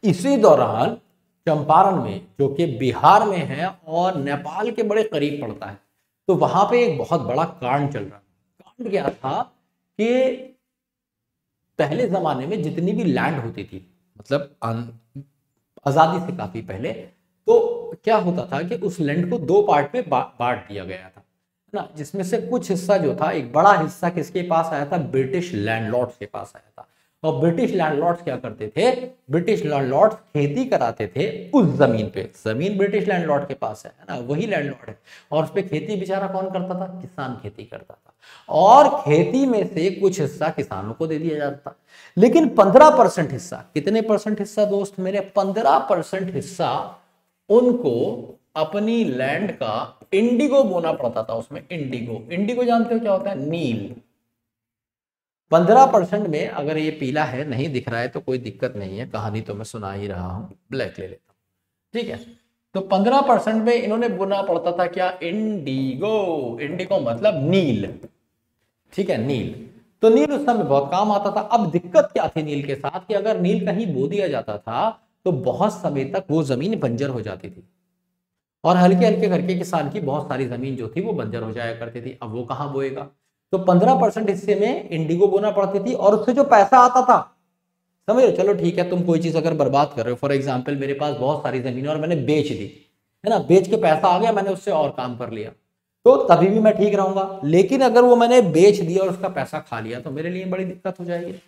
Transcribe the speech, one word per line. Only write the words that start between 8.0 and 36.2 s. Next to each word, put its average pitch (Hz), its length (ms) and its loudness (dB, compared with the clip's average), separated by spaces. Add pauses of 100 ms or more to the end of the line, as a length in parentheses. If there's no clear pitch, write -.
था। - 40 -20 (380)
कांड - 280 -12
क्या 190 200 -2
था 156 320 -6 (580)
कि 254 500 0 (1300)
पहले 160 280 0
जमाने 156 400 -4
में 190 160 -6
जितनी 170 280 -4
भी 233 120 -4
land 135 400 -2
होती 110 200 -10
थी, 92 220 -16 (340)
मतलब 139 440 -6
अन-, 117 580 -10 (680)
आजादी 165 440 2
से - 60 -10
काफी 110 240 -8
पहले, 117 300 -8
तो 480 1120 -2
क्या 220 140 2
होता 175 280 -2
था 139 160 -6
कि 180 140 -6
उस 202 240 -6
land 165 300 -2
को 240 100 -2
दो 170 220 4
part 151 340 2
में 220 140 -4
बा-, 131 180 0 (120)
बांट 120 280 -4
दिया 101 160 -10
गया 92 140 -12
था, 92 220 -20
है - 540 -20
ना, 196 140 -8 (100)
जिसमें 180 260 -8
से 185 140 -4
कुछ - 320 -4
हिस्सा 196 280 0
जो 147 180 0
था, 156 160 -2
एक 127 220 -6
बड़ा 185 200 6
हिस्सा 170 360 -2
किसके 175 320 -6
पास 165 320 -2
आया 143 120 -4
था? 180 120 -4
British 135 560 -2
landlords 113 640 -4
के 101 80 -14
पास 101 300 -14
आया - 140 -20
था। - 180 -20 (360)
और 156 120 0
ब्रिटिश 170 360 2
landlords 170 500 0
क्या 127 140 -6
करते 107 320 -10
थे? 208 240 0 (400)
ब्रिटिश 175 340 0
landlords 147 500 2
खेती 147 500 -2
कराते 120 420 -2
थे - 440 -6
उस 247 240 4
जमीन 117 340 2
पे, 95 200 -10 (160)
जमीन 156 320 -4
ब्रिटिश 196 300 0
landlord 165 400 -2
के 139 60 -10
पास 113 320 -10
है, - 140 -18
है - 100 -20
ना, - 80 -10 (100)
वही 147 180 -2
landlord 147 440 -6
है, 110 80 -18 (340)
और 156 120 0
उस 147 120 -8
पे 202 60 -2
खेती 185 340 -6
बेचारा 190 320 -4